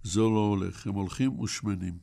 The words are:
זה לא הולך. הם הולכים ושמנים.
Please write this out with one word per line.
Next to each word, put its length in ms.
זה 180
לא 260
הולך. 400
הם 80
הולכים 440
ושמנים. 640